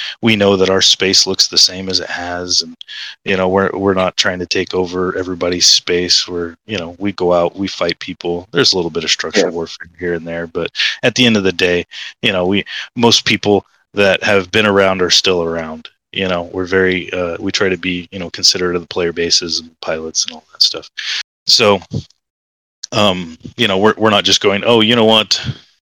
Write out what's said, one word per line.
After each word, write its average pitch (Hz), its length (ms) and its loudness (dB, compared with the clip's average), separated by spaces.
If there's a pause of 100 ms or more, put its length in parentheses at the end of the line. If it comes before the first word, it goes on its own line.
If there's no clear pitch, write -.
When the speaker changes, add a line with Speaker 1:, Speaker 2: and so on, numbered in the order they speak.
(220)
Speaker 1:
we 113 140 4
know 101 200 4
that 92 140 2
our 95 120 2
space - 440 2
looks 95 220 0
the - 100 -2
same 92 300 0
as 92 100 -2
it 82 120 -8
has, 87 520 -4
and, 82 140 -12 (480)
you 98 140 0
know, 92 100 2
we're, 95 280 0
we're 98 180 2
not 92 240 0
trying 90 200 0
to 90 80 -6
take 92 260 -4
over 92 460 -2
everybody's 90 480 -2
space. - 640 0
We're, 87 260 -6 (120)
you 107 120 -6
know, 85 220 -10
we 101 100 -2
go 90 220 0
out, 87 240 2
we 98 100 -4
fight 87 320 -4
people. 87 540 -8
There's 110 200 2
a 95 40 0
little 85 140 -2
bit 80 120 -4
of 80 80 -4
structural 82 360 0
Speaker 2:
Yeah. 76 60 -2
Speaker 1:
warfare 82 360 -8 (100)
here 87 160 -4
and 82 140 -6
there, 85 180 -8
but 82 240 -6 (320)
at 123 140 0
the 127 100 4
end 113 100 4
of 101 60 2
the 92 100 2
day, 87 340 0 (360)
you 117 100 2
know, 90 140 0
we, 98 180 0 (300)
most 120 300 4
people 104 420 2 (280)
that 98 280 4
have 104 300 2
been 107 140 4
around 95 360 4
are 85 80 0
still 90 320 2
around. 80 460 -6 (240)
You 95 160 -4
know, 87 240 -2
we're 92 140 -4
very, 92 460 0
uh, 87 280 -4
we 98 100 -4
try 98 180 0
to 92 100 -2
be, 90 340 -6
you 98 80 -10
know, 85 100 -10
considerate 90 460 -2
of 87 60 -4
the 80 60 -18
player 87 240 -2
bases 82 460 -2
and 82 220 -14
pilots 80 440 -4
and 80 100 -14
all 78 180 -20
that - 100 -4
stuff. - 260 -4 (600)
So, 101 320 4 (1120)
um, 90 440 0 (200)
you 120 100 0
know, 95 120 2
we're, 107 180 6
we're 107 140 4
not 101 140 4
just 95 160 2
going, 98 240 2
"Oh, 117 160 6
you 110 140 4
know 113 100 4
what? 110 360 4 (560)